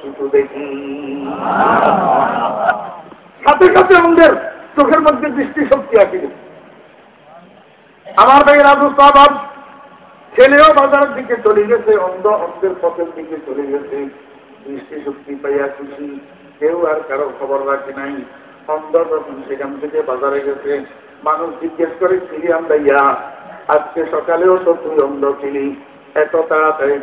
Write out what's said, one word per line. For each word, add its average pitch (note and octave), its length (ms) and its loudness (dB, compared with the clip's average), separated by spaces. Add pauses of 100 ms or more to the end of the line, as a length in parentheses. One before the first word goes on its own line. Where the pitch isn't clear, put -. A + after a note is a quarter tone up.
কিছু C#3 260 -8
দেখি।" C#3+ 960 -6 (2250)
সাথে F4 260 6
সাথে F#4 200 6
অন্ধের E4+ 420 6 (400)
চোখের D4 240 2
মধ্যে D4+ 300 0
দৃষ্টি C#4 360 -4
শক্তি A#3 320 0
আসিল। F3+ 280 2 (1900)
আমার C4+ 280 6
ভাই C#4+ 140 6
রাজু C#4 380 6
সাহাব C#4 380 8 (1000)
ছেলেও C#4+ 380 8
বাজারের C#4 400 2
দিকে B3+ 300 -6
চলে G#3+ 180 4
গেছে, G#3+ 340 2
অন্ধ F#3 300 -4
অন্ধের F#3+ 540 -2
পথের E3+ 340 -4
দিকে D#3+ 220 -12 (100)
চলে C#3 200 -8
গেছে। C#3 300 -8 (680)
দৃষ্টি C#3 380 -14
শক্তি C#3+ 300 -12
পাইয়া C#3 340 -4 (100)
খুশি, C#3 420 -16 (380)
কেউ E3+ 280 -2
আর D#3 220 -2
কারো C#3 220 -4 (100)
খবর C#3 300 -4
রাখে C#3 300 -6
নাই। C#3 160 -10 (520)
অন্ধ D#3 300 -4
যখন D3+ 500 -6
সেখান C#3 320 -10
থেকে D3+ 220 -6
বাজারে C#3 380 -4
গেছে, C#3 400 -6 (440)
মানুষ D#3 360 -4
জিজ্ঞেস E3 280 -4 (120)
করে, F#3 180 0
"কিরে E3 340 -6
আন্দাইয়া, C#3+ 640 2 (520)
আজকে - 420 -2
সকালেও E3+ 540 0
তো E3+ 80 2
তুই D#3 300 -2
অন্ধ C#3 380 -2
ছিলি, C#3 360 -6 (380)
এত D3+ 220 -2
তাড়াতাড়ি D#3 680 -2